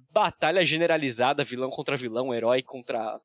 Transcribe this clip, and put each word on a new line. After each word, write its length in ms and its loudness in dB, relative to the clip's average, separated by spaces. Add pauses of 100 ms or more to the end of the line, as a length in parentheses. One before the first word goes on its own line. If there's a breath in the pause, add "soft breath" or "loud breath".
(120)
batalha 520 2
generalizada, 760 2
vilão 280 -4
contra 260 -4
vilão, 380 -4
herói 280 2
contra 640 -6